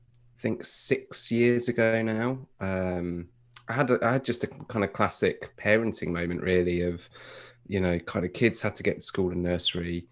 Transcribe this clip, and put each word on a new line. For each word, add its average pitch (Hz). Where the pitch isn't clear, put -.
I -
think -
six -
years 120
ago 113
now, 113
um, 90
I 113
had 127
a, 123
I 117
had 131
just -
a -
kind -
of -
classic -
parenting 110
moment, 87
really, 90
of, 87
you 98
know, 87
kind 90
of 90
kids -
had 107
to -
get 98
to -
school 92
and 87
nursery. 87